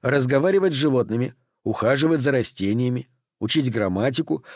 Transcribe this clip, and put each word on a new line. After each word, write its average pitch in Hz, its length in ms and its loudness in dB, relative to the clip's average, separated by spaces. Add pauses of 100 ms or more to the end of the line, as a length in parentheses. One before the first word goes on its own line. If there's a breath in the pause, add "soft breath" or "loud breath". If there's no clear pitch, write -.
разговаривать 143 720 2
с 143 40 -2
животными, 127 580 0 (300)
ухаживать 139 560 0
за 139 120 2
растениями, 123 760 -2 (320)
учить 127 320 0
грамматику, 110 720 -2 (120)